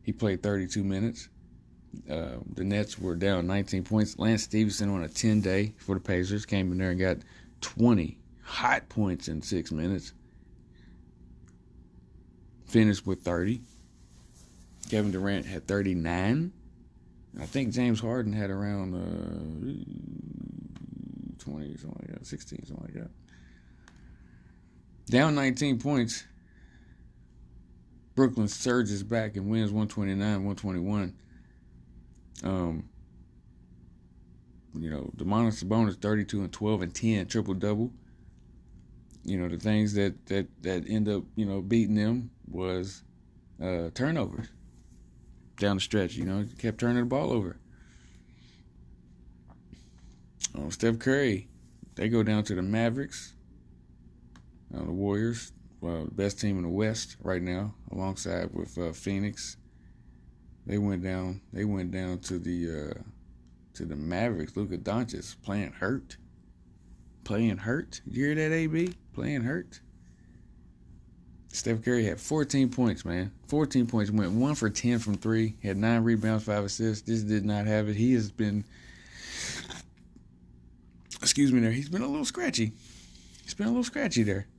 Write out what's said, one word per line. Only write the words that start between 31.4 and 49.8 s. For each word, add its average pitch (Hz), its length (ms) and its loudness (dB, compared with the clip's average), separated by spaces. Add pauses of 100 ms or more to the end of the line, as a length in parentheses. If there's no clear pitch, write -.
Um, 85 460 -2 (1900)
you 80 120 -6
know, 69 260 -6
Domantas 110 480 2
Sabonis, 107 380 4
thirty-two 104 400 0
and 90 100 -4
twelve 107 300 0
and 85 120 -4
ten, 107 340 2
triple-double. 104 640 0 (1300)
You 95 140 -2
know, 87 100 -2
the 85 100 -4
things 107 360 2
that, 101 340 0
that, 95 200 0 (160)
that 90 260 -2
end 107 180 2
up, 101 160 0 (120)
you 110 100 0
know, 98 160 -2
beating 107 340 2
them 113 360 0 (160)
was, 92 560 -4 (580)
uh, 85 320 -2
turnovers 139 540 -2 (1120)
down 101 180 4
the 92 60 0
stretch. 101 340 2
You 80 100 -4
know, 98 200 0 (120)
kept 113 220 -4
turning 120 240 2
the - 20 2
ball 131 260 0
over. 104 260 0 (3000)